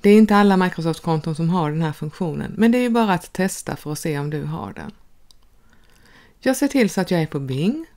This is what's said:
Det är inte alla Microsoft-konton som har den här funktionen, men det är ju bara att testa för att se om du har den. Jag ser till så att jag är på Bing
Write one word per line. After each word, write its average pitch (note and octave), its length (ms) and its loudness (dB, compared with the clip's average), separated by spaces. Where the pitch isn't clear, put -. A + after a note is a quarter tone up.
Det G3+ 100 4
är G#3 80 10
inte G#3+ 180 6
alla G3+ 200 4
Microsoft-konton E3 760 -2
som E3 160 -2
har E3+ 200 0
den D#3+ 120 -4
här D#3 100 -2
funktionen, D3+ 640 -8
men A#3 160 4
det B3 60 2
är B3 40 0
ju B3 80 0
bara A3+ 240 2
att - 180 -6
testa - 440 -4
för - 160 -10
att D3 60 -8
se D3+ 200 -4
om C#3+ 120 -6
du D3+ 120 -6
har E3 300 -8
den. - 200 -14
Jag C4 160 2
ser C#4 120 0
till A3+ 220 2
så - 100 -4
att F3+ 100 -2
jag E3+ 120 0
är D#3 40 -2
på D3 140 -8
Bing D#3+ 460 -2